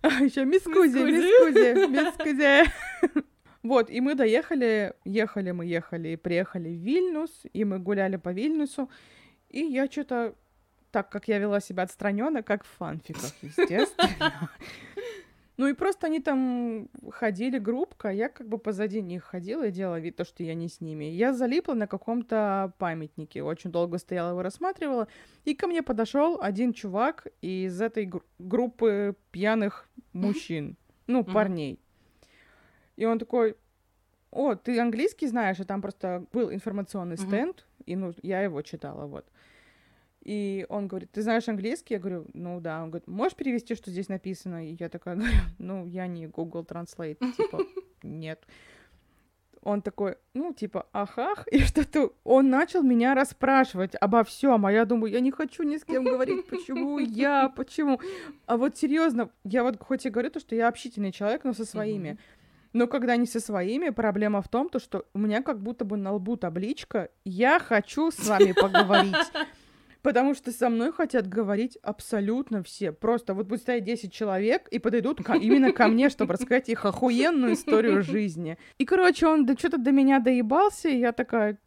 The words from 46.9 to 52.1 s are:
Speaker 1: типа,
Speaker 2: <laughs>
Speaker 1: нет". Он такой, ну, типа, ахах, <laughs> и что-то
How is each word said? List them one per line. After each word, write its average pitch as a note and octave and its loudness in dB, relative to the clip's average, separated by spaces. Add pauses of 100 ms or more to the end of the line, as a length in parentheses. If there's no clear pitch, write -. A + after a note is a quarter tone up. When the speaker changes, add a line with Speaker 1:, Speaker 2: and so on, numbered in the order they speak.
Speaker 1:
типа, G4+ -2 (200)
Speaker 2:
<laughs> - -20
Speaker 1:
нет". D#3+ -12 (1160)
Он G3+ -2
такой, G3 -4 (180)
ну, D#4+ -6
типа, G3 -8
ахах, A#3+ -6
<laughs> - -2
и C#4 6
что-то D4 2 (120)